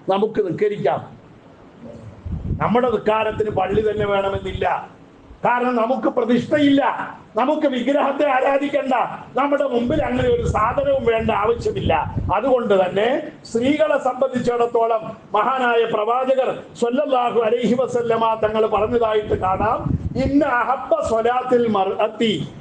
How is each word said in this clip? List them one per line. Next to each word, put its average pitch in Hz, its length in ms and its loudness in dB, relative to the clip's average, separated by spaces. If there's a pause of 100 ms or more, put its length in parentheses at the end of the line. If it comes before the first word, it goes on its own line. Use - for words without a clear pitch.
നമുക്ക് 202 380 0
നിസ്കരിക്കാം. 185 600 -2 (1500)
നമ്മുടെ 233 300 2
നിസ്കാരത്തിന് 214 580 0
പള്ളി 208 420 0
തന്നെ 208 140 -2
വേണമെന്നില്ല. 190 960 -2 (440)
കാരണം 247 300 0
നമുക്ക് 226 320 0
പ്രതിഷ്ഠയില്ല, 277 760 2 (540)
നമുക്ക് 294 320 0
വിഗ്രഹത്തെ 277 640 0
ആരാധിക്കണ്ട, 269 640 0 (440)
നമ്മുടെ 285 260 0
മുമ്പിൽ 254 420 0
അങ്ങനെ 247 240 0
ഒരു 240 180 0
സാധനവും 254 580 0
വേണ്ട, 226 260 2
ആവശ്യമില്ല. 202 840 0 (200)
അതുകൊണ്ട് 226 500 2
തന്നെ 220 460 -2 (140)
സ്ത്രീകളെ 294 580 0
സംബന്ധിച്ചിടത്തോളം 240 1120 0 (160)
മഹാനായ 240 520 2
പ്രവാചകർ 240 760 0 (160)
സ്വല്ലല്ലാഹു 247 640 0
അലൈഹി 233 380 2
വസല്ലമ 226 540 0 (100)
തങ്ങൾ 220 240 2
പറഞ്ഞതായിട്ട് 214 640 0
കാണാം, 196 640 0 (240)
"ഇന്ന 277 220 2
അഹബ്ബ 254 600 0
സ്വലാത്തിൽ 240 600 2
മർഅത്തി", 208 800 0 (140)